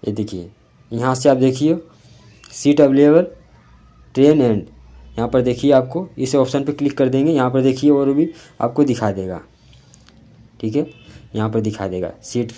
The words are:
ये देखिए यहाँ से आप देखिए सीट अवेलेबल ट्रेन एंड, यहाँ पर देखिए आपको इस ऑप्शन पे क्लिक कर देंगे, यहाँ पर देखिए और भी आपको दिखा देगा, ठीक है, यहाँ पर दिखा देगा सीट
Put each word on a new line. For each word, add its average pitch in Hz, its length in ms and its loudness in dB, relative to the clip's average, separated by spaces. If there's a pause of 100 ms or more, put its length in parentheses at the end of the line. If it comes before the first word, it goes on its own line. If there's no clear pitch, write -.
ये 107 100 -6
देखिए 104 360 -8 (420)
यहाँ 123 240 -2
से 127 140 2
आप 139 80 4
देखिए 131 420 0 (760)
सीट 147 280 2
अवेलेबल 147 460 6 (880)
ट्रेन 147 260 4
एंड, 117 220 0 (460)
यहाँ 117 200 -6
पर 127 140 0
देखिए 127 300 0
आपको 135 340 0 (120)
इस 131 160 -6
ऑप्शन 135 300 0
पे 143 80 -6
क्लिक 143 260 -4
कर 131 100 2
देंगे, 135 240 0
यहाँ 127 180 0
पर 131 120 -2
देखिए 131 280 2
और 139 220 2
भी 156 160 0 (320)
आपको 123 240 0
दिखा 113 280 -2
देगा, 92 280 -8 (1200)
ठीक 113 160 -4
है, 151 100 -2 (480)
यहाँ 110 160 -2
पर 113 100 -2
दिखा 104 280 -6
देगा 92 240 -6 (120)
सीट 120 340 -6